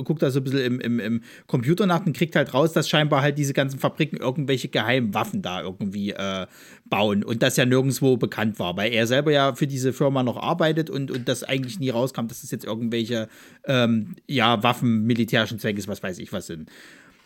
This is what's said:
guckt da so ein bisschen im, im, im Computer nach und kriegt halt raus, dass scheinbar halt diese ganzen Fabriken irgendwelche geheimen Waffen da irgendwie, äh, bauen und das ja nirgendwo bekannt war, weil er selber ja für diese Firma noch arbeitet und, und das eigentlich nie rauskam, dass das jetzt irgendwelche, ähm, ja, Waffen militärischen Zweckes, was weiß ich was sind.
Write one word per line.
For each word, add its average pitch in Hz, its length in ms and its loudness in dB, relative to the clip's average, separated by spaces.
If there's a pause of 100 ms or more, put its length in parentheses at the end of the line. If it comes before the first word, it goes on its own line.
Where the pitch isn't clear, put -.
guckt 156 180 -2
da 147 80 2
so 135 120 0
ein - 20 -6
bisschen 135 160 0
im, 123 200 0
im, 117 200 -2
im 113 220 -2 (260)
Computer 160 400 0
nach 175 180 2
und 160 100 0
kriegt - 200 -2
halt 147 180 0
raus, 160 200 2
dass 156 140 2
scheinbar 151 360 2
halt 147 160 2
diese 139 140 0
ganzen 135 260 0
Fabriken 147 380 -2
irgendwelche 131 500 -2
geheimen 120 480 0
Waffen 107 260 -2
da 90 200 -6
irgendwie, 98 500 -4
äh, 95 340 -4 (400)
bauen 104 380 2
und 113 180 -2
das 131 160 2
ja 139 80 4
nirgendwo 131 500 4
bekannt 107 440 -2
war, 90 180 -2
weil 110 160 0
er 113 140 2
selber 143 240 2
ja 139 240 4
für 147 120 0
diese 131 240 0
Firma 135 300 2
noch 120 160 0
arbeitet 160 520 0
und, 139 200 -4
und 123 180 -6
das 131 160 -2
eigentlich 131 360 -4
nie 131 100 0
rauskam, 120 380 -2
dass 117 140 -12
das 131 100 -12
jetzt 120 120 -8
irgendwelche, 113 640 -2 (380)
ähm, 117 500 2 (120)
ja, 120 340 4
Waffen 117 440 2
militärischen 113 520 2
Zweckes, 101 300 -4
was 101 160 -8
weiß 95 160 -8
ich - 120 -12
was 95 160 -6
sind. 80 220 -12 (560)